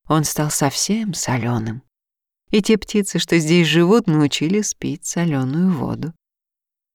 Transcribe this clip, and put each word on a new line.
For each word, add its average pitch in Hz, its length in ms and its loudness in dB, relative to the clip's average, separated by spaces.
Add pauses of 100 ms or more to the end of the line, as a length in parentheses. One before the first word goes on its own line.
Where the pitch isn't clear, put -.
он 156 160 2
стал 151 280 -2
совсем 196 600 -2
солёным. 120 720 -4 (720)
И 208 100 4
те 220 160 2
птицы, 202 400 -4
что 165 200 0
здесь 160 280 4
живут, 170 400 4
научились 156 680 0
пить 135 320 -8
солёную 165 640 0
воду. 131 400 -6 (840)